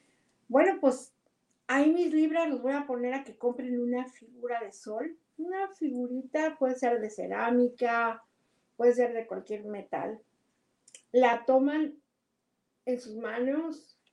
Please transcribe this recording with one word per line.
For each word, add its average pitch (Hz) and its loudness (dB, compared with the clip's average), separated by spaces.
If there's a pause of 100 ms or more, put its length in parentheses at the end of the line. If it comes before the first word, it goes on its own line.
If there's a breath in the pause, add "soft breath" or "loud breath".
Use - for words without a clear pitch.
(480)
Bueno, 359 4
pues 262 0 (540)
ahí 285 4
mis 339 2
Libras 311 2
los 247 -2
voy 262 0
a 277 -4
poner 247 -4
a 277 -6
que - -18
compren 247 -2
una 247 -2
figura 240 -8
de 202 -10
sol. 254 -8 (180)
Una 381 -6
figurita, 269 -4
puede 254 0
ser 240 0
de 214 -6
cerámica, 233 0 (520)
puede 240 6
ser 240 2
de 226 -6
cualquier 208 -10
metal. 208 -8 (960)
La 233 4
toman 285 2 (920)
en 247 -2
sus 214 -14
manos, 254 -4 (140)